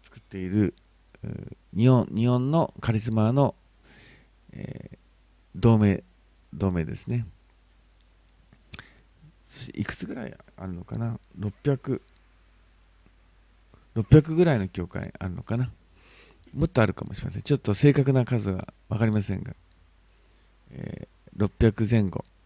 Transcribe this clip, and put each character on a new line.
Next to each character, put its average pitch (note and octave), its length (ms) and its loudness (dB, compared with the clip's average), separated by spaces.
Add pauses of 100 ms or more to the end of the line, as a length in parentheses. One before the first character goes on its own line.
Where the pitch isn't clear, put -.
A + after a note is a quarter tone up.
作 - 140 -20
っ - 40 -20
て - 160 -14
い F#2 120 -6
る、 G2+ 240 2 (500)
う - 40 -10
ー、 - 280 -12 (200)
日 A#2 120 4
本、 B2+ 260 6
日 A2+ 140 0
本 B2 240 0
の E3 280 0
カ - 120 -2
リ A2 80 0
ス A2 120 -4
マ A2 220 2
の、 C#3 220 2 (960)
え - 420 -14
ー、 - 40 -20 (580)
同 A2 220 4
盟、 G#2 260 4 (500)
同 F#2 180 0
盟 E2+ 140 -2
で - 100 -10
す - 120 -14
ね。 A#2 180 -4 (2500)
い G#2 120 -4
く - 80 -10
つ - 120 -10
ぐ B3+ 100 -12
ら B2 120 -10
い - 100 -16 (200)
あ F#2+ 80 -12
る F#2 80 -8
の F2 100 -12
か A2 140 -10
な？ A#2 220 -6 (180)
六 G#2 160 -6 (100)
百、 C3+ 380 -4 (1900)
六 A2 160 -4
百 D#3 260 8
ぐ F3 100 4
ら D3+ 100 4
い G#2+ 40 0
の F#2+ 80 -2
教 F2 200 -8
会 F2+ 320 -10
あ G2 80 -6
る F2 80 -8
の - 80 -12
か A2+ 140 -4
な？ B2 140 -4 (840)
も C3+ 120 -2
っ - 20 -6
と - 140 0
あ G#2+ 40 6
る F#2+ 80 -2
か - 120 -10
も - 80 -14
し - 80 -12
れ - 60 -8
ま - 40 -8
せ G2 80 -8
ん。 - 20 -10
ち - 120 -4
ょ - 20 4
っ - 40 -6
と G#2 140 0
正 C#3+ 200 6
確 C#3 200 2
な B2+ 120 2
数 G#2 240 -2
は - 240 -8 (160)
わ G#2 100 -2
か A2+ 60 4
り G#2+ 60 2
ま G#2+ 100 2
せ G2 140 -4
ん F#2 80 -8
が、 - 120 -12 (1160)
え - 360 -14
ー、 - 0 - (300)
六 G2+ 220 0
百 A2 300 4
前 A2+ 140 4
後 F2 220 -6 (200)